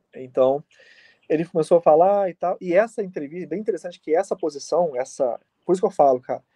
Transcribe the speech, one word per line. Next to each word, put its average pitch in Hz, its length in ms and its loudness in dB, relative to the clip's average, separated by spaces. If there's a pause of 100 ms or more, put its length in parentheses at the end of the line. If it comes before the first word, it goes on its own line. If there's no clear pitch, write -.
(140)
Então, 131 500 0 (640)
ele 165 160 0
começou 170 320 2
a 165 60 2
falar 185 480 4
e 160 40 -10
tal, 180 240 -6
e 180 140 -6
essa 220 300 0
entrevista, 170 460 -10
bem 170 120 -6
interessante 185 400 -8
que 151 160 -4
essa 190 180 -2
posição, 151 640 -4
essa, 123 420 -4 (280)
por 175 60 0
isso 185 100 0
que - 40 2
eu - 40 -4
falo, 135 320 2
cara, 127 200 -8 (140)